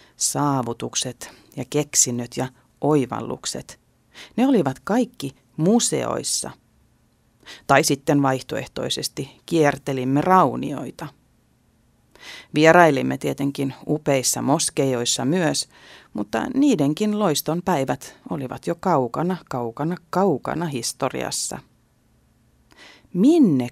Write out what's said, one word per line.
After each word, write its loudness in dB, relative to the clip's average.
saavutukset -4
ja -8
keksinnöt -2
ja -2
oivallukset, -4
ne 2
olivat 2
kaikki -2
museoissa. 0
Tai 6
sitten 2
vaihtoehtoisesti -4
kiertelimme 0
raunioita. 0
Vierailimme 6
tietenkin -4
upeissa -2
moskeijoissa 0
myös, 0
mutta -6
niidenkin 2
loiston -2
päivät -2
olivat -10
jo -2
kaukana, 0
kaukana, -6
kaukana -2
historiassa. -6
Minne 4